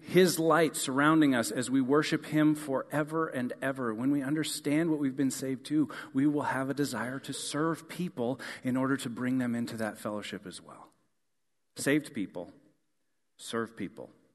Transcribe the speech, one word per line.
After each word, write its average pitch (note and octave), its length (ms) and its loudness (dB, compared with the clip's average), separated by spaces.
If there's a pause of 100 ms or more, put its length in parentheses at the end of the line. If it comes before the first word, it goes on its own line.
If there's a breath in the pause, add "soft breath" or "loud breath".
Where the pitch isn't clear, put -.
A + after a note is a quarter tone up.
His F3 360 6
light D#3+ 380 4
surrounding D3 580 4
us A#2 160 2
as B2 220 -4
we C3+ 100 4
worship D3 460 2
Him D3+ 260 4
forever D3 720 -2
and B2 340 -4
ever. C3+ 320 -2
When B2 200 0
we C#3+ 100 2
understand D3+ 720 0
what D3+ 80 0
we've C3+ 180 -2
been C#3 140 2
saved C3 340 -6
to, D3+ 240 2 (240 loud breath)
we C3+ 140 4
will D3 160 2
have C3 260 -2
a C#3 60 -2
desire B2+ 460 -2
to C#3 120 -8
serve D3+ 560 -2
people C3 500 -4 (240 loud breath)
in B2+ 140 0
order C3 200 2
to C3 120 -4
bring B2+ 300 -2
them A#2+ 160 0
into A#2 220 -4
that A2 200 -4
fellowship G#2 480 -6
as F2+ 160 -12
well. - 280 -20 (840)
Saved D3 380 0
people F2 380 -8 (920)
serve A2+ 360 -6
people. C#2+ 320 -10 (260)